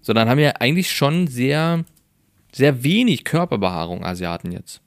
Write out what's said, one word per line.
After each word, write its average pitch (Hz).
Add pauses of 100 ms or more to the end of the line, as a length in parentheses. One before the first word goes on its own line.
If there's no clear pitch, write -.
Sondern 113
haben 135
ja 147
eigentlich 160
schon 160
sehr, 147 (680)
sehr 127
wenig 202
Körperbehaarung, 90
Asiaten 87
jetzt. -